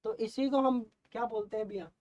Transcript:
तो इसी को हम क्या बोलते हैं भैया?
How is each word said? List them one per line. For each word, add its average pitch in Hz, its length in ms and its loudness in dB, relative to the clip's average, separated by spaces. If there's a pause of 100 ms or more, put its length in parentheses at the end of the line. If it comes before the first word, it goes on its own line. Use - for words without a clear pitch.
तो 220 120 -2
इसी 262 320 0
को 269 120 4
हम 254 200 4 (300)
क्या 240 140 -2
बोलते 220 320 -4
हैं 214 100 -2
भैया? 185 220 -8 (120)